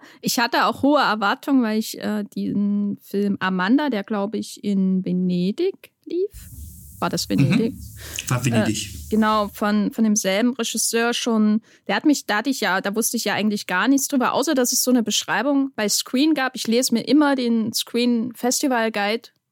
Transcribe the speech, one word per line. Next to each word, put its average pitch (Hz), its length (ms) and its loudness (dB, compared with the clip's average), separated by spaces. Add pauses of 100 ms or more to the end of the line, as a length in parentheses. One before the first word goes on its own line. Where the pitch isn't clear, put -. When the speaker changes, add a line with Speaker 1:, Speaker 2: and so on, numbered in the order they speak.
(200)
Speaker 1:
Ich - 180 -2
hatte 240 280 2
auch 226 160 0
hohe 285 180 6
Erwartungen, 220 600 2
weil 214 160 0
ich, - 200 -6
äh, 208 260 -4 (100)
diesen 202 640 0
Film 196 400 -2
Amanda, 190 500 2
der, 202 140 -2
glaub 208 300 -4
ich, - 280 -8
in 190 420 0
Venedig 180 880 -2 (120)
lief. 359 460 -6 (480)
War 196 120 -2
das - 180 -6
Venedig? 196 460 2
Speaker 2:
Mhm. - 560 -12
War 123 140 -2
Venedig. 113 500 0
Speaker 1:
Äh, - 160 -14
genau, 214 380 2
von, 208 440 -2
von 226 120 0
demselben 208 500 2
Regisseur 233 580 -2
schon. 220 500 2 (240)
Der 196 100 0
hat - 80 -2
mich, 294 220 2
da 208 120 0
hatte 262 120 -2
ich 262 100 -2
ja, 190 200 0
da 202 140 -4
wusste 226 220 -2
ich 226 80 -4
ja 202 100 0
eigentlich 208 320 -2
gar 185 220 0
nichts 269 200 2
drüber, 247 240 0
außer 294 220 0
dass 247 180 2
es - 100 0
so 254 80 0
eine 247 120 4
Beschreibung 262 760 0
bei 214 120 -2
Screen 302 460 2
gab. 262 220 -2
Ich - 100 -6
lese 240 280 2
mir 220 80 0
immer 285 320 4
den 233 380 0
Screen 240 600 0
Festival 226 580 0
Guide 208 360 -2 (240)